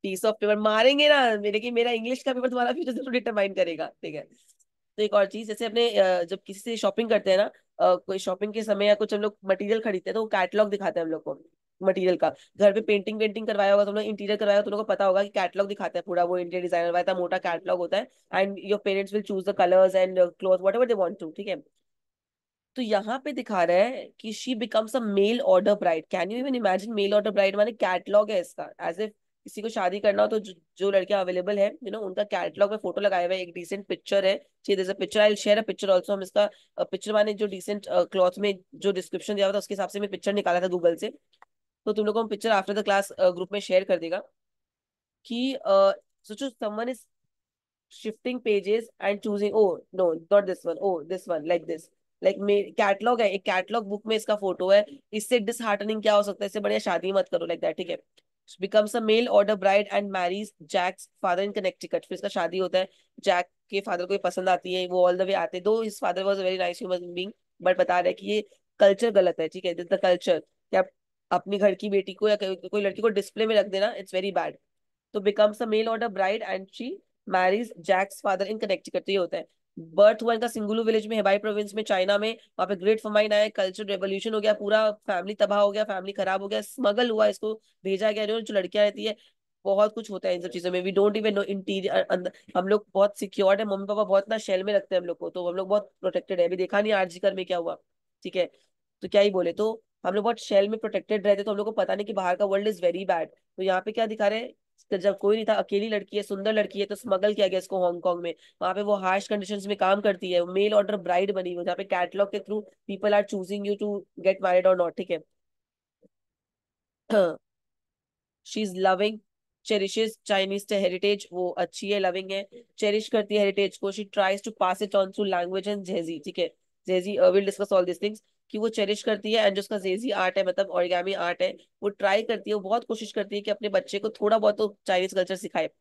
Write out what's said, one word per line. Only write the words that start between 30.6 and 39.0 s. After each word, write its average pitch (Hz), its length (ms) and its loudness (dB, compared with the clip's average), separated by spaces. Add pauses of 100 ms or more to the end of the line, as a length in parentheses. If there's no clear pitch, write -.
जो 196 120 0
लड़कियां 196 300 2
अवेलेबल 185 380 -2
है, 202 140 2
you 233 160 -14
know, 214 140 -8
उनका 196 220 -4
कैटलॉग 196 460 -2
में 214 80 -6
फोटो 190 220 -6
लगाया 190 260 2
हुआ 185 80 0
है, 185 80 -4
एक 170 120 -12
डिसेंट 190 320 -10
पिक्चर 196 400 -2
है। 190 140 2
See, - 360 -4
there's 190 200 -2
a - 40 -10
picture, 208 280 4
I'll 208 160 0
share 208 180 4
a 214 60 -6
picture 196 220 -4
also। 185 200 2
हम 196 120 -2
इसका, 208 280 0 (280)
अ, - 60 0
पिक्चर 190 280 -8
माने 214 220 2
जो 208 120 -2
डिसेंट, 202 400 -6
अ, 175 180 2
क्लॉथ 180 340 2
में 196 200 0 (160)
जो 196 180 -2
डिस्क्रिप्शन 185 420 -6